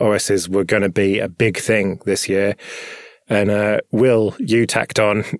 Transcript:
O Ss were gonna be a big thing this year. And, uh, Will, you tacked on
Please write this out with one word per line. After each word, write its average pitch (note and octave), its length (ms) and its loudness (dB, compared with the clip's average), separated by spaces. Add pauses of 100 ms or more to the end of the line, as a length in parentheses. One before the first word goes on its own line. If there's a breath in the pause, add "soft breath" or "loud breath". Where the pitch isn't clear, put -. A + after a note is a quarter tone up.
O G#2+ 120 2
Ss G2+ 360 0
were F#2+ 160 0
gonna G2+ 260 2
be G2 280 0
a G#2+ 100 -4
big G#2 300 0
thing G2 460 0
this G2 240 -2
year. G2 260 0 (760 loud breath)
And, G#2 200 2
uh, G#2 280 0 (120)
Will, A2+ 480 2
you D#3 280 2
tacked - 340 -2
on G#2 240 2 (160)